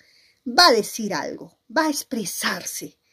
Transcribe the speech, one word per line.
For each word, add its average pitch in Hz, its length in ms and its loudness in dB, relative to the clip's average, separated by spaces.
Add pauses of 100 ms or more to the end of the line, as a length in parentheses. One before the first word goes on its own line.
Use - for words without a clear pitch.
(460)
va 349 220 6
a 294 60 8
decir 208 400 -2
algo, - 440 -8 (180)
va 320 100 2
a 311 40 2
expresarse. 208 1080 -6 (160)